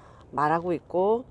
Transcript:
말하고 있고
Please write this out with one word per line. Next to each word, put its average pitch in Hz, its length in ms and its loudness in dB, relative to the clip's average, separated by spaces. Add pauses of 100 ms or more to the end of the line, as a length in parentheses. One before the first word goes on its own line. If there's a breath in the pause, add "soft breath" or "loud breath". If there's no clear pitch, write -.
(300 loud breath)
말하고 165 420 0
있고 196 580 0